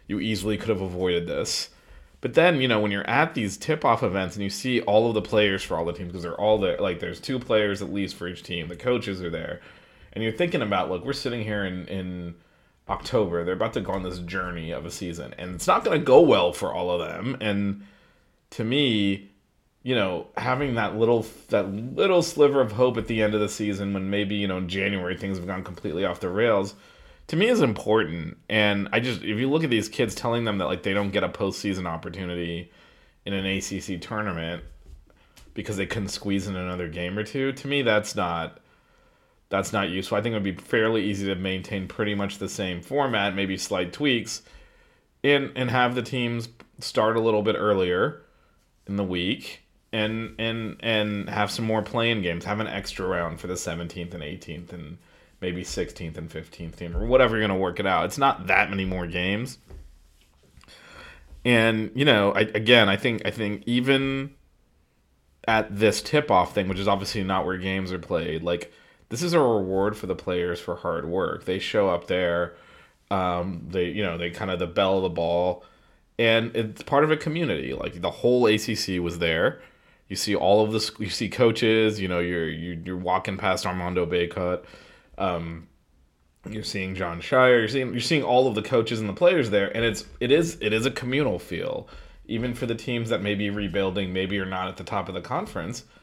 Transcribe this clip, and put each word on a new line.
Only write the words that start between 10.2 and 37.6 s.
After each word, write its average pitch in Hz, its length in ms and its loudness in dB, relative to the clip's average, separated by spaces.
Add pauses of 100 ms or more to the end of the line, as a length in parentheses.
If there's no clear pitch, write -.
you're 113 100 0
thinking 170 280 0
about, 98 280 0
"Look, 90 160 -4
we're 135 80 -4
sitting 120 300 -4
here 104 220 -2
in, 92 220 -6
in 90 480 -8 (520)
October. 95 560 0
They're 92 120 -2
about 110 180 -2
to 117 80 -2
go 95 120 -4
on 95 100 -4
this 90 160 -8
journey 87 520 -6
of 76 140 -6
a 82 60 -8
season. 85 460 -10
And 92 180 -8
it's - 120 -4
not 190 160 4
gonna 175 160 2
go 131 220 10
well 98 320 6
for - 200 -4
all 87 180 -2
of 87 80 0
them." 85 420 -6
And 101 420 0 (680)
to - 120 -6
me, 110 680 2 (500)
you 127 140 -2
know, 95 320 -2 (100)
having 127 380 -2
that 104 200 -2
little, 113 300 4 (240)
that 101 200 2
little 131 520 2
sliver 139 400 6
of 113 100 2
hope 123 260 4
at 110 100 -4
the 113 140 2
end 107 120 4
of 107 80 4
the 101 80 2
season 101 440 -2
when 95 160 -2
maybe, 101 260 0
you 101 120 0
know, 92 100 -2
in 92 120 -4
January 95 480 -2
things 98 200 -4
have 87 100 -6
gone 92 160 -6
completely 90 420 -4
off 90 140 -2
the 92 100 -4
rails, 101 460 2 (520)
to - 80 -4
me 190 120 2
is 247 140 4
important. 107 760 0 (100)
And 104 460 2
I 113 60 4
just, 120 240 -4
if 107 160 -2
you 131 100 0
look 160 140 2
at 156 60 -2
these 117 200 0
kids 117 240 0
telling 120 320 -2
them 104 140 0
that, 87 80 0
like, 87 160 -2
they 98 100 0
don't 101 160 0
get 95 140 0
a 90 60 0
postseason 95 560 -2
opportunity 85 840 -6 (540)
in 101 80 -4
an 95 120 -2
A 95 140 0
C 95 200 -6
C 92 180 -6
tournament 87 680 -6 (880)
because 107 220 -6
they 95 100 -2
couldn't 98 240 -4
squeeze 98 380 -2
in 98 80 -4
another 90 320 -4
game 87 300 -6
or 107 60 -4
two, 135 300 -4
to 135 140 -10